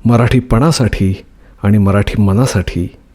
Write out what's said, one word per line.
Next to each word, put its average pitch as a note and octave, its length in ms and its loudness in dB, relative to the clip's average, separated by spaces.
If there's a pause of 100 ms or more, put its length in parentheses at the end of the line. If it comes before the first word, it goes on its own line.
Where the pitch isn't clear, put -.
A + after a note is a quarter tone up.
मराठीपणासाठी A#2 1200 0 (380)
आणि G#2 160 2
मराठी G2+ 440 0
मनासाठी G2 640 -2 (260)